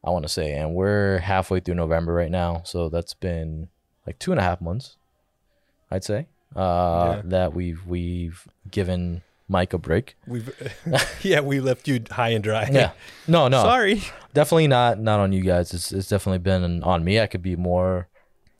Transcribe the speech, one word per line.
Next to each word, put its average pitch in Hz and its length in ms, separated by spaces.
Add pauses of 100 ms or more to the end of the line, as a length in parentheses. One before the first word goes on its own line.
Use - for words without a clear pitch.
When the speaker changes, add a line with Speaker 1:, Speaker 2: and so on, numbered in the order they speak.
Speaker 1:
I 80 60
wanna 78 180
say, 78 240
and 78 200
we're 98 440
halfway 92 420
through 90 160
November 82 380
right 85 180
now, 85 320
so 85 240
that's 85 260
been, 82 540 (400)
like, - 120
two 185 120
and 160 80
a 98 40
half 90 180
months, 90 340 (960)
I'd 95 140
say, 107 220 (280)
uh, 87 640
Speaker 2:
Yeah. 104 80
Speaker 1:
that 90 280
we've, 87 320
we've 87 640 (240)
given 90 500 (260)
Mike 92 260
a 90 40
break. 85 380 (100)
Speaker 2:
We've, 120 240 (640)
<laughs> - 80
yeah, 165 200
we 139 180
left 131 280
you 127 220
high 117 200
and 110 140
dry. 110 280
Speaker 1:
Yeah. 123 200 (360)
No, 160 200
no. 131 140
Speaker 2:
Sorry. 220 400 (320)
Speaker 1:
Definitely 156 340
not, 120 320
not 107 200
on 98 120
you 95 120
guys. 90 320
It's, - 160
it's 95 160
definitely 95 320
been 87 420
on 87 220
me. 98 160
I 107 80
could 87 160
be 90 120
more, 90 520 (520)